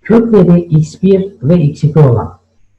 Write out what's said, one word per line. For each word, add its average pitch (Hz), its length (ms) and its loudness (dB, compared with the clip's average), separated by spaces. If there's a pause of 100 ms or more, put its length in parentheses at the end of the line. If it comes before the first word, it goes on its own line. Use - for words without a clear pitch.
Kökleri 208 580 2
x 156 420 -4
bir 190 400 -2
ve 156 160 0
x 147 260 -2
iki 151 160 0
olan 123 400 0 (400)